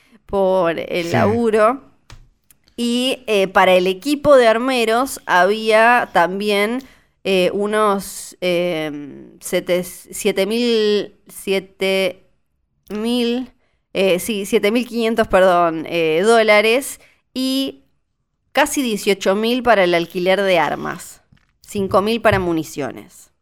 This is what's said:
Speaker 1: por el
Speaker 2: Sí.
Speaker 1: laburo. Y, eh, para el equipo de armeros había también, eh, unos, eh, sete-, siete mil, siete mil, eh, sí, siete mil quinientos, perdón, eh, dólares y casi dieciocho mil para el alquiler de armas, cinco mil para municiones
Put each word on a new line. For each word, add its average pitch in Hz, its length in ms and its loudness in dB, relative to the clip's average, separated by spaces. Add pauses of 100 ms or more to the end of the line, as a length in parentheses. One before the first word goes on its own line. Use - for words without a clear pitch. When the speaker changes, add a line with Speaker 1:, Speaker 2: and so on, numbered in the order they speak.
(260)
Speaker 1:
por 185 540 0
el 170 280 -6
Speaker 2:
Sí. 170 40 -6
Speaker 1:
laburo. 220 720 2 (920)
Y, 240 520 -4
eh, 196 200 2
para 185 260 4
el 185 140 4
equipo 285 500 2
de 240 100 6
armeros 240 800 0
había 220 880 2
también, 202 680 0 (440)
eh, 185 280 0
unos, 208 880 -2
eh, 156 880 -4 (100)
sete-, 180 420 -2
siete 190 640 -4
mil, 214 680 0 (120)
siete 190 960 -4 (680)
mil, 240 600 -4 (420)
eh, 185 260 0
sí, 202 260 -6
siete 208 260 0
mil 240 160 -2
quinientos, 226 400 -2
perdón, 175 640 2
eh, 160 360 0
dólares 220 720 4 (340)
y 262 500 -4 (680)
casi 294 300 0
dieciocho 196 520 -2
mil 233 280 -2
para 208 220 4
el 175 100 2
alquiler 185 460 0
de 190 180 2
armas, 151 640 -6 (380)
cinco 196 400 -2
mil 226 200 -2
para 208 180 2
municiones 156 920 -8 (100)